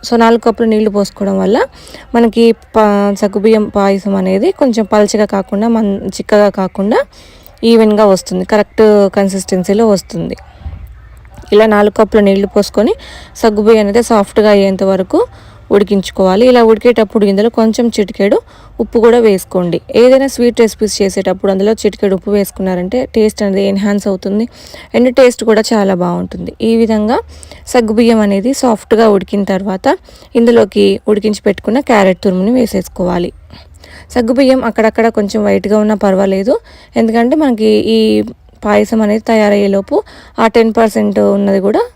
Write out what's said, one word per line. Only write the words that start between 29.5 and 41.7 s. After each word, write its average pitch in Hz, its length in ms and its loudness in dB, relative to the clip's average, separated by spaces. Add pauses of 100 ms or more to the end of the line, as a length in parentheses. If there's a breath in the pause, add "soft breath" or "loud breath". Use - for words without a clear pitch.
తర్వాత 196 440 -4 (420 loud breath)
ఇందులోకి 226 480 2 (240)
ఉడికించి 214 380 -2
పెట్టుకున్న 214 320 -2 (100)
క్యారెట్ 190 340 2
తురుముని 190 360 0
వేసేసుకోవాలి. 180 720 -4 (840 loud breath)
సగ్గు 240 240 0
బియ్యం 262 300 2
అక్కడక్కడ 220 360 0 (140)
కొంచెం 202 280 -2
వైట్‌గా 196 360 0
ఉన్నా 214 120 0 (100)
పర్వాలేదు, 190 480 0 (460 loud breath)
ఎందుకంటే 233 440 0
మనకి 220 260 0 (280)
ఈ - 20 2 (680)
పాయసం 208 400 0
అనేది 214 260 -2
తయారయ్యేలోపు 202 640 0 (460 loud breath)
ఆ 226 40 2 (100)
టెన్ 226 240 2
పర్సెంట్ 214 380 0 (200)
ఉన్నది 196 300 0
కూడా 370 140 0 (140)